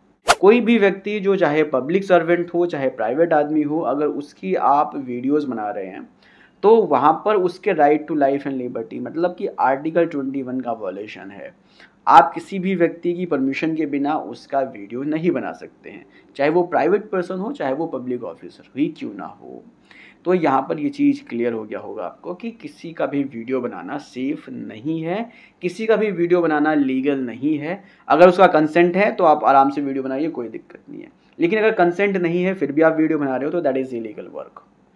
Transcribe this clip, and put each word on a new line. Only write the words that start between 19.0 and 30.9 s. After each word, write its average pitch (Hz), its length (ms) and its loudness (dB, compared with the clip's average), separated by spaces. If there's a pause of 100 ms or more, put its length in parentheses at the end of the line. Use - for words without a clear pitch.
ना 85 120 -12
हो। 64 380 -18 (600)
तो 175 80 2
यहाँ 147 280 2
पर 160 180 -6
ये 147 100 -2
चीज़ 143 400 0
clear 117 240 -2
हो 110 100 -8
गया 104 160 -10
होगा 101 240 -10
आपको 87 300 -10
कि 226 180 -10
किसी 165 420 -16
का 160 120 -4
भी 139 180 -4
video 123 380 -6
बनाना 104 380 -10
safe 143 500 -12
नहीं 120 520 -8
है, 196 280 -6 (340)
किसी 180 220 -6
का 220 100 4
भी 208 160 0
video 175 300 2
बनाना 156 320 2
legal 135 480 0
नहीं 123 360 -2
है। 165 260 -6 (240)
अगर 170 220 8
उसका 180 200 6
consent 170 480 4
है 208 140 2
तो 196 120 -2
आप 151 220 4
आराम 139 240 6
से 147 120 -4
video 135 220 -4
बनाइए, 135 260 -4
कोई 127 180 -8
दिक्कत - 320 -16 (100)
नहीं - 120 -16